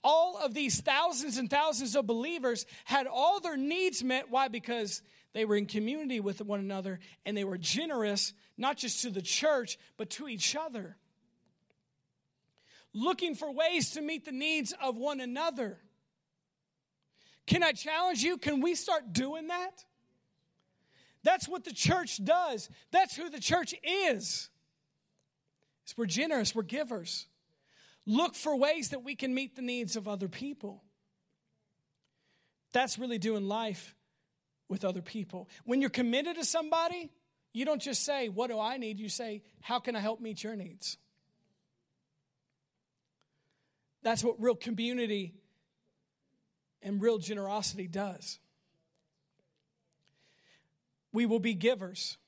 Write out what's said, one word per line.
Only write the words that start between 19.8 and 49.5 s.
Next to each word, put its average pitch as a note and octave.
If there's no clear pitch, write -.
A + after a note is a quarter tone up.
That's F4
what F4
the D#4
church C4
does. D4
That's -
who E4+
the C#4+
church E4
is. D#4+
We're A#3
generous, B3
we're A3
givers. A3
Look C#4
for D4+
ways C#4+
that C4
we C4+
can C4
meet C4+
the C4
needs B3
of G#3
other G3
people. G3+
That's B3
really A#3+
doing G3+
life G#3+
with G3
other F#3
people. F#3
When B3
you're C4+
committed C4
to D#4+
somebody, E4
you A#3+
don't D4
just C4+
say, C4+
"What G#3
do A3+
I A#3
need?" A3
You G#3+
say, G#3+
"How A#3+
can A#3+
I G#3+
help A3
meet A3
your A3
needs?" F3+
That's A3+
what A#3
real A#3
community A3+
and G3+
real A3
generosity G3
does. F#3+